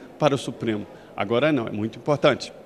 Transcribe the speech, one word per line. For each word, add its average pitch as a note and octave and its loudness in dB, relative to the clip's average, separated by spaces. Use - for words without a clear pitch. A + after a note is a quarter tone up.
para C#3+ 4
o C3+ 2
Supremo. G#2+ -4
Agora A#2 2
não, C3+ 0
é - -8
muito G#2+ -4
importante. D3 2